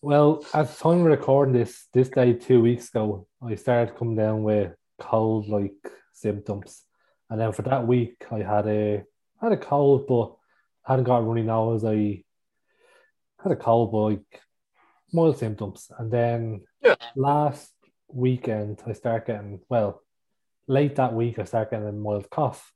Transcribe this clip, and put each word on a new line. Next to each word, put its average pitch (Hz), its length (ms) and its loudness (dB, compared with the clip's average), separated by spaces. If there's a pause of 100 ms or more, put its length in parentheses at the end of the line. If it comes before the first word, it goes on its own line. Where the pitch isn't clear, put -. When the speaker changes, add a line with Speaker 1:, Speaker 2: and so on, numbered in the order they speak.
Speaker 1:
Well, 147 540 4
at 147 160 2
the - 120 -18
time 175 180 4
of 170 60 4
recording 139 460 4
this, 120 400 -2
this 127 160 4
day 123 240 4
two 120 300 4
weeks 120 260 2
ago, 104 380 -4 (180)
I 110 120 -6
started 120 420 0
coming 117 180 -4
down 107 260 0
with 104 300 0 (260)
cold-like 107 760 -2 (400)
symptoms. 101 680 -8 (460)
And 110 100 -8
then 110 140 -2
for - 100 -8
that 127 240 -2
week, 120 440 0
I 110 80 -6
had 104 300 -2
a, 107 340 -2 (400)
had 226 100 0
a 190 60 0
cold, 139 480 2
but 117 300 0 (500)
hadn't 131 180 0
got 123 140 2
a 117 40 0
runny 113 200 -2
nose. 113 420 -2
I 107 400 -2 (1160)
had 185 100 0
a 131 40 0
cold, 117 360 2
but, 107 60 -2
like, 107 420 -4 (720)
mild 165 260 2
symptoms. 104 600 -8
And 113 120 -8
then 117 520 -2 (200)
Speaker 2:
Yeah. 247 120 6 (200)
Speaker 1:
last 143 560 0 (380)
weekend, 123 800 -4
I 117 80 -8
start 113 320 -4
getting, 101 420 -8
well, 104 340 -2 (640)
late 139 300 0
that 127 160 0
week, 113 260 -4
I 104 60 -6
start 110 260 -4
getting 107 180 -6
a 104 40 -8
mild 104 380 -6
cough. - 460 -6